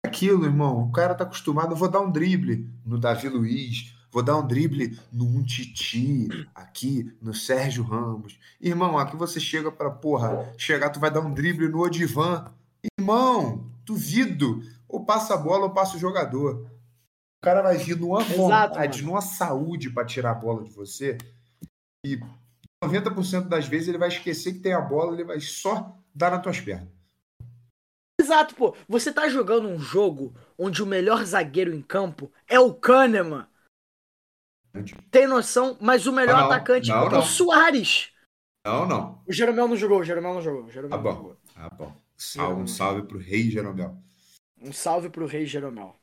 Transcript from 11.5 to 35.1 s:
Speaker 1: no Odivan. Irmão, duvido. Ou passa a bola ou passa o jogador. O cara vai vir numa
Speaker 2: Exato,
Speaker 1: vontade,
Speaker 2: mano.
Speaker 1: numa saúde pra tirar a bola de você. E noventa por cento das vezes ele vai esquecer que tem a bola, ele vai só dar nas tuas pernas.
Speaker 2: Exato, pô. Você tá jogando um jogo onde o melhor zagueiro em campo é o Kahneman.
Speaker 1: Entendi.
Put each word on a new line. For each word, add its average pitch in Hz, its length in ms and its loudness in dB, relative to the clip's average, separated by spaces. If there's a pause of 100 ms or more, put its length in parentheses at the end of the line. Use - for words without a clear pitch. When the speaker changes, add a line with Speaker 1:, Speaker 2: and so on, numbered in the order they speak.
Speaker 1:
no 156 120 -2
Odivan. 170 720 -2 (480)
Irmão, 214 720 2 (140)
duvido. 160 760 0 (280)
Ou - 160 -8
passa 220 300 2
a - 20 2
bola 175 280 0
ou 190 80 0
passa 190 240 0
o 160 40 -8
jogador. 143 680 -2 (720)
O - 40 -18
cara 185 180 6
vai 185 160 4
vir 156 180 -4
numa 175 240 0
Speaker 2:
Exato, 180 160 0
Speaker 1:
vontade, 185 680 4
Speaker 2:
mano. 165 120 -4
Speaker 1:
numa 202 80 2
saúde 156 680 -4
pra 123 140 -4
tirar 120 280 -2
a - 20 0
bola 113 280 -4
de 110 80 -16
você. 117 460 -8 (880)
E 135 160 -6 (640)
noventa 185 280 0
por 185 140 -4
cento 185 240 -2
das 160 180 0
vezes 165 220 -2
ele 170 100 -4
vai 175 100 0
esquecer 175 440 -6
que 185 80 -10
tem 185 140 0
a 165 60 2
bola, 156 340 -2
ele 170 100 -6
vai 160 160 -8
só - 560 -6 (180)
dar 170 160 2
nas - 120 -2
tuas - 180 -4
pernas. 92 280 -10 (1300)
Speaker 2:
Exato, 311 340 4
pô. 254 220 0 (120)
Você 233 240 0
tá 302 160 0
jogando 226 400 2
um 175 120 -6
jogo 143 520 0 (240)
onde 185 260 -2
o 202 40 -2
melhor 196 380 2
zagueiro 175 500 0
em 143 80 -8
campo 180 480 -4 (160)
é 254 140 0
o 247 120 -2
Kahneman. 208 760 2 (1200)
Speaker 1:
Entendi. - 260 -12 (160)